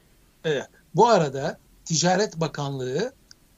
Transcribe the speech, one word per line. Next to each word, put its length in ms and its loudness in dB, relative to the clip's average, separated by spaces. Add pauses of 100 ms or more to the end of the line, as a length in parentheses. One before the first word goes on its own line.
(440)
Evet. 220 -2 (280)
Bu 140 6
arada 500 2 (260)
Ticaret 560 0
Bakanlığı 720 -4 (440)